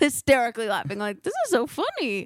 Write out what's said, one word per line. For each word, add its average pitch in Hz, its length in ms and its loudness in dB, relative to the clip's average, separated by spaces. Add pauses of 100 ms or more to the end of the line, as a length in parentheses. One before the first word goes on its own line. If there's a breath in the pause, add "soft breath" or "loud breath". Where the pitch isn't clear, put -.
hysterically 240 680 2
laughing, 196 300 -4
like, 208 240 -6
This 403 120 -4 (100)
is 571 60 -4
so - 160 4
funny. 302 600 -4